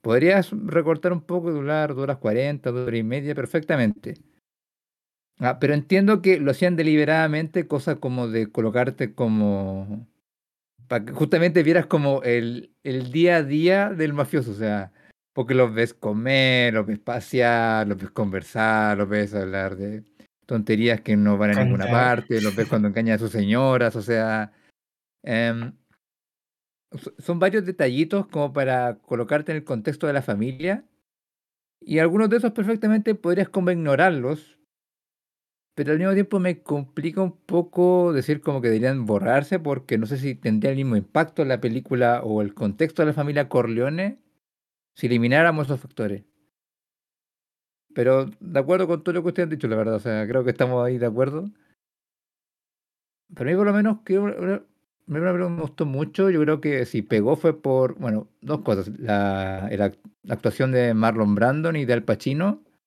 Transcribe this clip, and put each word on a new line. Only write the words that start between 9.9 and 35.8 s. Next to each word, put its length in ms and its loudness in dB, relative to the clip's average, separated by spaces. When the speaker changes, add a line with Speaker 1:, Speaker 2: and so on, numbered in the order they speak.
Speaker 1:
pa' 180 -4
que 80 -12
justamente 500 2
vieras 240 2
como 360 0
el, 500 -2
el 280 -6
día 260 4
a 60 2
día 460 2
del 240 -2
mafioso, 380 -2
o 40 -8
sea, 380 -4
porque 200 -4
los 200 4
ves 200 0
comer, 800 2
los 120 0
ves 140 -6
pasear, 880 0
los 100 -4
ves 140 -12
conversar, 880 0
los 120 -2
ves 240 -2
hablar 420 -4
de 280 -10
tonterías 560 0
que 160 0
no 200 4
van 200 2
a 80 2
ninguna 200 0
Speaker 2:
Cantar. 340 2
Speaker 1:
parte, 220 -2
los 140 -2
ves 140 -2
cuando 180 0
Speaker 2:
<laughs> 60 -2
Speaker 1:
engaña 220 2
a 40 -2
sus 120 -4
señoras, 680 2
o 40 -6
sea, 520 -2
em, 500 -4
so-, 240 -16
son 220 -4
varios 260 0
detallitos 600 -2
como 260 -4
para 460 -2
colocarte 520 -4
en 60 -4
el 80 -10
contexto 420 -4
de 60 0
la 80 0
familia, 640 -4
y 180 -2
algunos 300 4
de 80 2
esos 160 0
perfectamente 640 0
podrías 340 0
como 220 0
ignorarlos, 800 0
pero 140 -2